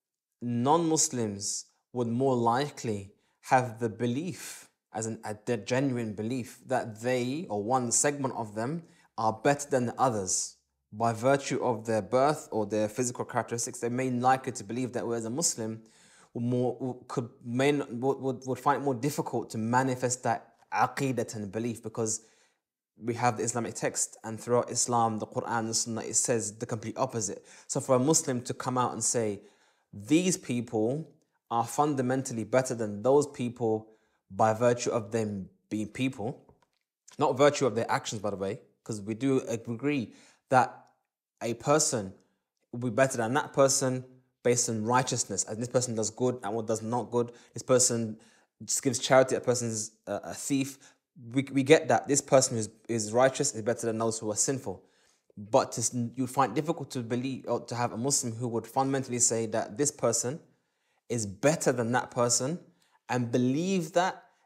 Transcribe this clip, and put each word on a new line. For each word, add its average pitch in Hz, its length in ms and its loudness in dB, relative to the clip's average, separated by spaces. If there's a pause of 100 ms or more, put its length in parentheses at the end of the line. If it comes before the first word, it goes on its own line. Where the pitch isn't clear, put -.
(420)
non-Muslims 120 1200 0 (280)
would 120 140 -2
more 127 280 2
likely 117 760 -2 (300)
have 120 380 2
the 120 100 0
belief, 123 800 -6 (240)
as 110 120 -6
an, 113 180 -6
a 107 100 -8
de-, 120 240 -4
genuine 120 560 -2
belief, 110 520 -6
that 107 360 -4
they, 127 480 -2
or 104 120 -2
one 120 300 0
segment 143 440 0
of 107 200 -8
them, 135 280 -4 (340)
are 110 160 2
better 143 360 2
than 127 160 2
the 117 140 -4
others 110 560 0 (380)
by 113 180 2
virtue 131 500 2
of 110 240 -2
their 110 160 2
birth 135 500 0
or 107 140 -2
their 107 220 0
physical 123 380 -4
characteristics. 117 540 -4
They're 120 100 -2
mainly 123 320 -2
likely 131 320 2
to - 100 -10
believe 117 300 -4
that, 107 120 -4
whereas 117 200 -4
a 113 40 -6
Muslim 113 520 -4 (520)
would 123 100 -4
more, 123 360 0
would, 127 300 -8
could, 117 200 -4 (140)
may 127 300 2
not, 143 180 -2
would, 131 280 -2
would, 131 280 -6
would 127 120 -4
find 139 220 2
it 139 40 -6
more 139 100 2
difficult 131 540 -4
to - 80 -8
manifest 123 640 0
that - 300 -2 (200)
aqeedat 120 640 0
and 104 160 -8
belief, 113 300 -4
because 110 400 -4 (800)
we 113 120 -4
have 117 240 0
the 104 60 -2
Islamic 113 320 -2
text, - 480 -4
and 110 160 -8
throughout 120 300 2
Islam, 113 500 2
the 107 80 -6
Quran 117 320 -4
and 113 160 -2
Sunnah, 113 260 -2
it 113 140 -8
says 110 420 0
the - 80 -8
complete 113 320 -8
opposite. 113 480 -4 (220)
So - 120 -4
for 131 160 4
a 127 40 4
Muslim 135 440 2
to 127 100 -8
come 127 240 -4
out 123 140 2
and 104 120 -6
say, 107 380 0 (520)
"These 151 440 2
people 120 720 -2 (400)
are 117 160 2
fundamentally 131 800 0
better 127 320 2
than 104 260 -4
those 139 260 6
people 117 600 -2 (420)
by 110 240 4
virtue 123 380 2
of 107 200 -2
them 104 380 -2 (200)
being 107 180 -2
people," 127 580 -6 (720)
not 139 200 2
virtue 143 280 6
of 110 100 2
their 113 140 0
actions, 120 320 -2
by 104 80 -2
the 101 60 -4
way, 98 240 -4 (240)
'cause 107 180 -8
we 101 120 -6
do 131 340 2
agree 120 640 -4 (360)
that - 380 2 (540)
a 117 120 -2
person 123 600 2 (580)
will 123 80 -8
be 123 100 -2
better 131 280 2
than 117 160 0
that 147 200 0
person 135 500 4 (400)
based 120 260 2
on 110 140 -2
righteousness, 120 640 0
and 110 160 -8
this 120 80 -6
person 120 240 0
does 110 160 0
good 127 340 0
and 101 100 -4
what 110 120 -4
does 107 160 -2
not 110 300 -4
good, 120 200 0 (220)
this - 100 -12
person 117 540 4 (460)
just - 180 -2
gives 123 160 0
charity, 131 380 6
a 92 40 -2
person's, 117 520 -2 (160)
uh, 101 160 -4
a 85 100 -12
thief. 135 460 -2 (520)
We, 135 200 0
we 135 120 2
get - 260 6
that - 180 4
this 139 140 2
person 131 360 4
who's, 110 120 -2 (180)
is 107 240 -2
righteous 135 420 2
is 110 80 -6
better 117 240 -2
than 113 120 0
those 113 220 0
who 107 120 -4
are 101 40 -4
sinful. 113 480 -2 (520)
But 107 380 2
to, 127 80 -4
s-, - 120 -2 (220)
you 131 100 -2
find 123 280 2
it - 20 -8
difficult 151 360 -2
to 131 100 -6
believe 123 460 -4
or 120 180 0
to - 100 -8
have 120 160 -2
a - 60 -8
Muslim 123 360 0
who 120 140 -6
would 113 180 -2
fundamentally 135 540 -2
say 113 280 2
that 104 300 -4
this 143 140 0
person 120 480 -2 (720)
is 120 180 -2
better 143 440 2
than 120 200 0
that 131 180 0
person 127 500 0 (500)
and 123 220 0
believe 156 640 2
that - 300 0 (220)